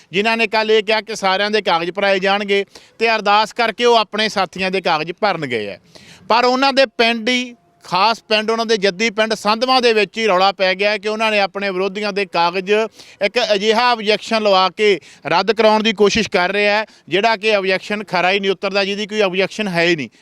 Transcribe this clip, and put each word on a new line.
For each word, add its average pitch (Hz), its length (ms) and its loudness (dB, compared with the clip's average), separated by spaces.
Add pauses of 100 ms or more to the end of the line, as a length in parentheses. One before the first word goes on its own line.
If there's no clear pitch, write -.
(120)
ਜਿਨ੍ਹਾਂ 220 260 0
ਨੇ 226 100 0
ਕੱਲ੍ਹ 220 240 0
ਇਹ 220 120 4
ਕਿਹਾ 214 180 -2
ਕਿ 208 140 -10
ਸਾਰਿਆਂ 196 360 0
ਦੇ 214 100 0
ਕਾਗਜ਼ 175 300 0
ਭਰਾਏ 196 280 0
ਜਾਣਗੇ 196 460 0 (340)
ਤੇ 226 160 0
ਅਰਦਾਸ 208 380 0
ਕਰਕੇ 233 320 -2
ਉਹ 240 100 4
ਆਪਣੇ 214 340 -2
ਸਾਥੀਆਂ 185 420 -4
ਦੇ 185 100 -2
ਕਾਗਜ਼ 165 300 -2 (100)
ਭਰਨ 175 240 -2
ਗਏ 113 220 -4
ਹੈ। 95 120 -12 (480)
ਪਰ 240 180 2
ਉਹਨਾਂ 262 280 2
ਦੇ 269 120 4
ਪਿੰਡ 233 440 -2
ਹੀ, 247 260 -4 (280)
ਖਾਸ 208 460 0
ਪਿੰਡ 214 220 0
ਉਹਨਾਂ 226 140 -2
ਦੇ 226 120 0
ਜੱਦੀ 196 320 0
ਪਿੰਡ 220 240 -2
ਸੰਧਵਾਂ 233 480 0
ਦੇ 233 120 2
ਵਿੱਚ 208 240 -2
ਹੀ 220 100 0
ਰੌਲਾ 190 240 4
ਪੈ 185 240 0
ਗਿਆ 208 220 0
ਕਿ 196 100 -10
ਉਹਨਾਂ 220 240 -2
ਨੇ 208 80 0
ਆਪਣੇ 196 300 -2
ਵਿਰੋਧੀਆਂ 196 440 -4
ਦੇ 202 120 -4
ਕਾਗਜ਼ 180 460 -2 (500)
ਇੱਕ 208 180 -2 (140)
ਅਜਿਹਾ 220 380 2
ਆਬਜੈਕਸ਼ਨ 220 500 -2
ਲਵਾ 190 280 4
ਕੇ 208 300 2 (280)
ਰੱਦ 190 240 2
ਕਰਾਉਣ 214 320 4
ਦੀ 220 100 0
ਕੋਸ਼ਿਸ਼ 202 360 2
ਕਰ 180 220 0
ਰਿਹਾ 208 260 0
ਹੈ, 214 80 -2 (220)
ਜਿਹੜਾ 202 300 0
ਕਿ 214 180 0
ਆਬਜੈਕਸ਼ਨ 196 480 -2
ਖਰਾ 180 280 0
ਹੀ 196 80 0
ਨਹੀਂ 196 120 -2
ਉਤਰਦਾ, 196 320 -4
ਜਿਹਦੀ 202 240 -6
ਕੋਈ 214 140 -4
ਆਬਜੈਕਸ਼ਨ 190 460 -2
ਹੈ 170 160 0
ਹੀ 170 120 2
ਨਹੀਂ। 131 140 -6 (120)